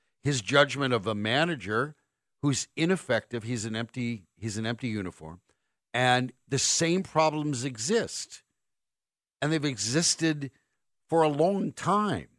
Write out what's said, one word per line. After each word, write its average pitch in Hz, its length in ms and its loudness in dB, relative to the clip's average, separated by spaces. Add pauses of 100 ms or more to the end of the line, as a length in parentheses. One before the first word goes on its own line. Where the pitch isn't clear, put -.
(220)
His 139 180 0
judgment 135 540 4
of 101 120 0
a 110 80 0
manager 120 800 0 (480)
who's 143 240 0 (100)
ineffective. 131 640 0
He's 113 220 -4
an 110 120 -4
empty, 117 480 -6 (120)
he's 104 200 -6
an 110 100 -4
empty 120 220 -4
uniform. 90 520 -8 (520)
And 127 400 2 (160)
the 139 100 -2
same 170 440 2
problems 151 600 0
exist. 135 800 -4 (1000)
And 151 120 0
they've 156 120 0
existed 147 880 0 (580)
for 165 140 4
a 156 60 6
long 160 440 0
time. 180 560 0 (100)